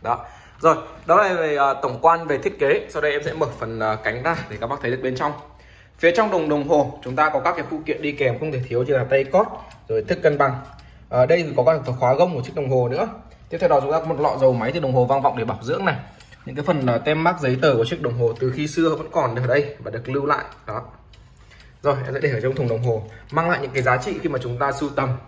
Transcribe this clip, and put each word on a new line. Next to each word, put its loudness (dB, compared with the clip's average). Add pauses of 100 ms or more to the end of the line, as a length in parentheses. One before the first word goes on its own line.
Đó. -2 (420)
Rồi, 6 (300)
đó 6
là 4
về, -2
à, 2
tổng -4
quan 4
về 0
thiết -4
kế. 2
Sau -6
đây 0
em -4
sẽ -4
mở -2 (120)
phần, -6
à, 0
cánh -4
ra 0 (120)
để -12
các -6
bác -6
thấy -4
được -4
bên -2
trong. -2 (680)
Phía 6
trong 2
đồng, 0
đồng 0
hồ 2
chúng -6
ta 4
có 0
các 0
cái -6
phụ -6
kiện -4
đi -2
kèm -2
không -6
thể -4
thiếu, 0
như 0
là 2
tay 4
cót, 2 (420)
rồi -2
thước -2
cân 4
bằng. 2 (480)
Ở 4
đây 4
thì -4
có 2
các 4
cái -4
khóa 4
gông 2
của -4
chiếc -10
đồng -2
hồ 2
nữa. -2 (400)
Tiếp -6
theo 2
đó 6
chúng -2
ta 2
có -6
một -2
lọ 2
dầu 6
máy 0
từ -2
đồng 0
hồ 6
Vang 2
Vọng 2
để -2
bảo -4
dưỡng -4
này. 0 (480)
Những -10
cái -6
phần, 0
à, 2
tem 0
mác 2
giấy 0
tờ 4
của 4
chiếc -4
đồng -2
hồ 2
từ 0
khi -2
xưa 2
vẫn -2
còn 0
ở -2
đây 0
và -10
được -10
lưu -2
lại. 2 (220)
Đó. -8 (1000)
Rồi, 2 (100)
em -6
sẽ -4
để 2
ở -2
trong 0
thùng -2
đồng -2
hồ, 0 (300)
mang 0
lại 0
những -6
cái -2
giá 4
trị -4
khi -2
mà -4
chúng -8
ta 0
sưu -4
tầm 0 (200)